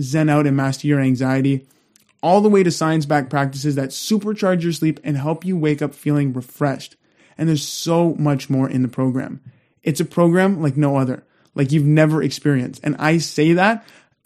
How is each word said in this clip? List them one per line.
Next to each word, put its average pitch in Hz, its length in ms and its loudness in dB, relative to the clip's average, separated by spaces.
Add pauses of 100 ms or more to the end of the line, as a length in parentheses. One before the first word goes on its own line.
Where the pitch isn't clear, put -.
zen 151 280 0
out, 147 180 2
and 135 100 2
master 135 300 -2
your 147 140 0
anxiety, 135 680 0 (560)
all 180 180 4
the 208 80 4
way 202 140 4
to 175 80 2
science-backed 151 600 0
practices 139 440 -2
that 135 160 -4
supercharge 208 720 -2
your 170 100 -2
sleep 156 320 -2
and 151 120 -2
help 156 280 -4
you 185 120 -2
wake 151 260 0
up 143 120 -6
feeling 143 380 -2
refreshed. 131 640 -6 (400)
And 160 120 -2
there's 151 180 0
so 165 480 0
much 147 340 -2
more 131 200 0
in 127 140 -2
the 123 60 0
program. 131 520 -4 (420)
It's - 180 -2
a 180 40 0
program 175 580 2
like 139 140 0
no 143 200 2
other, 127 280 -2 (300)
like 139 180 -2
you've 151 120 4
never 156 380 4
experienced. 139 600 -2
And 147 160 -2
I 156 200 2
say 156 360 2
that, 208 320 2 (400)